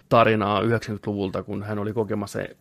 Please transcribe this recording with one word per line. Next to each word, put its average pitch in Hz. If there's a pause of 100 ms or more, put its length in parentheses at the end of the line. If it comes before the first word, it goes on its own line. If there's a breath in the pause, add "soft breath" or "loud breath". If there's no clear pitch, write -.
tarinaa 110
yhdeksänkymmentäluvulta, 101
kun 101
hän 104
oli 104
kokemassa 104 (220)